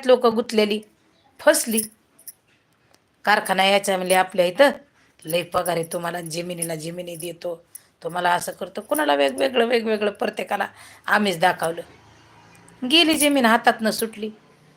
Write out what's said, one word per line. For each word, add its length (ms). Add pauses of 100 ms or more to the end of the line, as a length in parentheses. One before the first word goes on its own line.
लोक 200
गुंतलेली, 560 (580)
फसली. 400 (1500)
कारखाना 400
यायचा 320
म्हणले 160
आपल्या 320
इथं, 260 (540)
"लय 180
पगार 320
आहे 80
तुम्हाला, 380
जिमिनीला 540
जिमिनी 400
देतो, 500 (380)
तुम्हाला 280
असं 200
करतो", 300
कुणाला 340
वेगवेगळं, 500
वेगवेगळं 460
प्रत्येकाला 560 (380)
आम्हीच 340
दाखवलं. 420 (1040)
गेली 300
जमीन 280
हातातनं 460
सुटली. 400 (460)